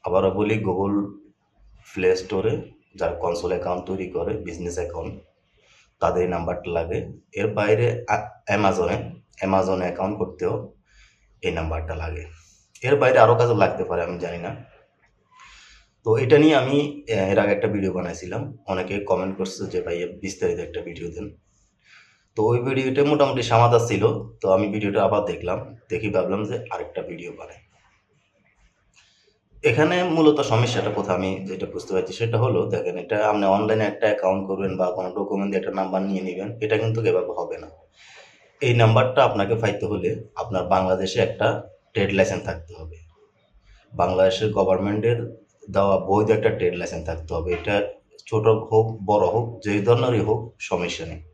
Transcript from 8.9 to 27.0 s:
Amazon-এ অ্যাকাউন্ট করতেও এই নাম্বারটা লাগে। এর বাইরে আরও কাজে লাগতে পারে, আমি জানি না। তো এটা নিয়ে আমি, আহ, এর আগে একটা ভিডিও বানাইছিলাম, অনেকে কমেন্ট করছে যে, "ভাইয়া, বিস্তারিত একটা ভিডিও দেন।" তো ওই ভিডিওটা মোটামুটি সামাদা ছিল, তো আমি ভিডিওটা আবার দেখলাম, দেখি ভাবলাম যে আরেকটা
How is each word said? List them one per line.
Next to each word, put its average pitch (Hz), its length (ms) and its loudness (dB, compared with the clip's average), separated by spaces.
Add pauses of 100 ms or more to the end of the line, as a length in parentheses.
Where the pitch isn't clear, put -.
Amazon-এ 95 320 2
অ্যাকাউন্ট 92 400 -4
করতেও - 540 -4 (720)
এই 90 100 -2
নাম্বারটা 80 420 -6
লাগে। 80 320 -10 (560)
এর 135 140 2
বাইরে 127 220 6
আরও 117 160 8
কাজে 120 200 4
লাগতে 95 300 2
পারে, 87 180 -2
আমি 87 160 -6
জানি 85 200 -8
না। 90 180 -10 (1500)
তো 113 120 4
এটা 135 220 6
নিয়ে 151 180 8
আমি, 143 560 0
আহ, 104 60 2
এর 98 200 2
আগে 101 140 4
একটা 107 160 0
ভিডিও 95 240 0
বানাইছিলাম, 90 720 -8
অনেকে 95 340 -4
কমেন্ট 95 380 -2
করছে - 280 -6
যে, 90 160 -4
"ভাইয়া, 87 240 -4
বিস্তারিত 90 520 -4
একটা 87 220 -8
ভিডিও 85 300 -10
দেন।" 104 200 -12 (1040)
তো 110 80 0
ওই 120 160 4
ভিডিওটা 131 460 0
মোটামুটি 139 380 2
সামাদা 117 440 6
ছিল, - 440 0 (100)
তো 95 120 2
আমি 101 160 4
ভিডিওটা 101 360 0
আবার 95 200 2
দেখলাম, - 520 -6 (120)
দেখি 95 220 -4
ভাবলাম 92 340 0
যে - 260 -6
আরেকটা 87 320 -8